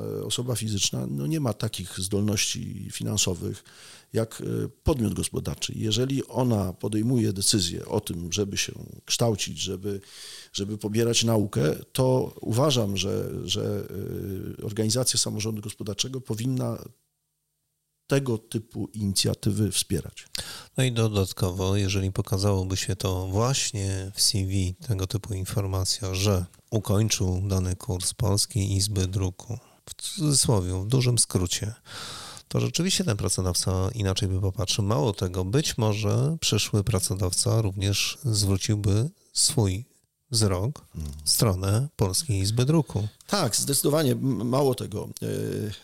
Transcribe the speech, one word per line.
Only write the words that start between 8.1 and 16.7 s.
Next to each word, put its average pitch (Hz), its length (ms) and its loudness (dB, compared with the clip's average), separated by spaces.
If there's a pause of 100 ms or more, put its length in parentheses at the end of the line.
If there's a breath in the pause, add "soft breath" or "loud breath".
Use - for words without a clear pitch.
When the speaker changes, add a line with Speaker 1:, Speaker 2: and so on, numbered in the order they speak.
Speaker 1:
żeby 98 240 -2
się - 160 -2 (320)
kształcić, - 540 0
żeby, 95 420 -6 (520 loud breath)
żeby 101 260 -4
pobierać 113 460 2
naukę, 113 520 2 (160)
to 131 480 2
uważam, 113 560 2
że, 98 340 -2 (180)
że, 104 400 -2 (720)
e, - 60 -10
organizacja 110 540 0
samorządu 107 440 -2
gospodarczego 110 580 -6
powinna 120 640 -4 (1200)